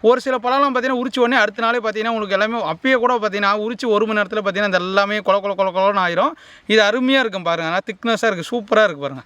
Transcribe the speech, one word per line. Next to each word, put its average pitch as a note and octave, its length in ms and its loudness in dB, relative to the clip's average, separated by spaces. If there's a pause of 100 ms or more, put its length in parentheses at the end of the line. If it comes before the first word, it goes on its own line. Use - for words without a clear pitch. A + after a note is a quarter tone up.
ஒரு B3+ 120 4
சில C4 160 -2
பழம்லாம் C4 380 0
பாத்தீங்கன்னா B3 260 0
உரிச்ச B3 180 -4
உடனே B3 220 4
அடுத்த G#3 200 -2
நாளே A#3 180 0
பாத்தீங்கன்னா A3 340 -4
உங்களுக்கு G3+ 240 -2
எல்லாமே A3 200 0 (140)
அப்பயே C4 320 0
கூட B3 140 0
பாத்தீங்கன்னா G3+ 340 0 (140)
உரிச்சு B3 220 -6
ஒரு G#3+ 180 2
மணி G#3+ 140 -2
நேரத்துல G#3 260 -2
பாத்தீங்கன்னா G3 260 -2
இந்த F3+ 60 2
எல்லாமே G3+ 420 0
கொல G3 200 2
கொல G3 160 -4
கொல F#3+ 140 0
கொலன்னு F#3+ 360 2
ஆயிரும். F#3 280 0 (320)
இது G#3+ 160 4
அருமையா B3+ 420 2
இருக்கும் F#3+ 200 -6
பாருங்க. E3 260 -2
நல்லா F3+ 220 -2
திக்னஸா A3+ 380 -2
இருக்கு, F3 220 -6
சூப்பரா A3 320 2
இருக்கு D3 220 -2
பாருங்க. C3+ 200 -10